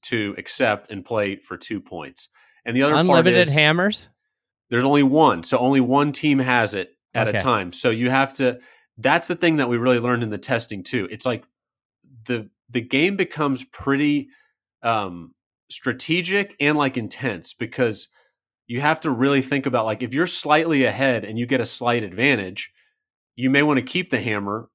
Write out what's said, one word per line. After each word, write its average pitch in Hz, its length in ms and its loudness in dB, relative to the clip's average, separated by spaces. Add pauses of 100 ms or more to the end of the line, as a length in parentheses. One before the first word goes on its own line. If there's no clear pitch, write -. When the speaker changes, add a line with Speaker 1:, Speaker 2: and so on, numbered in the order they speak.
Speaker 1:
to 104 360 -4
accept - 520 -2
and 98 140 -10
play 101 320 -2
for - 200 -14
two 101 240 -8
points. 78 480 -14 (360)
And 120 120 -4
the 131 60 4
other 147 120 4
part 147 60 4
Speaker 2:
Unlimited 175 480 4
Speaker 1:
is 139 60 0
Speaker 2:
hammers? 165 540 2 (640)
Speaker 1:
there's 120 140 2
only 143 180 4
one. 131 420 4
So 131 140 0
only 135 220 4
one 139 320 2
team 143 260 2
has 123 360 2
it 95 220 -6 (160)
at 110 160 0
Speaker 2:
Okay. 107 80 0
Speaker 1:
a 101 40 0
time. 101 320 0
So - 180 -2
you 117 200 0
have 135 240 0
to, 123 240 0 (400)
that's 143 300 0
the 175 80 -4
thing 165 200 2
that 135 120 0
we 120 80 0
really 120 240 2
learned 120 220 0
in 110 80 -4
the 104 80 -6
testing 110 440 -4
too. 98 280 -4
It's - 160 -8
like 117 180 -4 (800)
the, 113 240 -6 (200)
the 120 100 -2
game 160 360 0
becomes 151 480 -2
pretty, 143 640 -2 (540)
um, 98 520 -4 (360)
strategic 180 880 -4
and, 147 160 2
like, 139 200 0
intense 107 580 -8
because 113 540 -4 (580)
you 120 140 -6
have 156 200 2
to 160 100 -2
really 135 320 2
think 139 240 -2
about, 120 180 0
like, 107 180 -4
if 120 120 -6
you're 160 120 0
slightly 156 580 2
ahead 117 400 0
and 110 140 -8
you 120 80 -2
get 127 140 0
a 117 60 -2
slight 120 360 0
advantage, 101 720 -2 (640)
you 127 140 0
may 139 120 4
wanna 143 200 2
keep 175 280 -6
the 117 100 0
hammer 104 540 -4